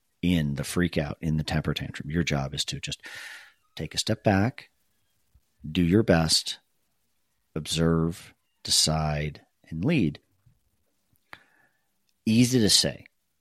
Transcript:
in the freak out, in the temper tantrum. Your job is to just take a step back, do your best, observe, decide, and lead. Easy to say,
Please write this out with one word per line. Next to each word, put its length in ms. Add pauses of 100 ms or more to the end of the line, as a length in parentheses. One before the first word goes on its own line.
(200)
in 360
the 80
freak 340
out, 220
in 160
the 80
temper 300
tantrum. 360
Your 140
job 300
is 100
to 160
just 200 (760)
take 180
a 40
step 260
back, 460 (1000)
do 120
your 200
best, 560 (960)
observe, 800 (300)
decide, 800 (280)
and 140
lead. 340 (2000)
Easy 320
to 120
say, 360 (340)